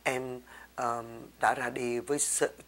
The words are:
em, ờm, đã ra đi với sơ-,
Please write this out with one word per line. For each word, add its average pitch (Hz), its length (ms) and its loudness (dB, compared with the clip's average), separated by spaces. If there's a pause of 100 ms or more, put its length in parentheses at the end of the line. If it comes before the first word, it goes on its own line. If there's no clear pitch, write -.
em, 127 380 -2 (340)
ờm, 117 460 -4 (200)
đã 113 160 6
ra 127 120 -2
đi 123 300 0
với 143 200 0
sơ-, - 340 2 (140)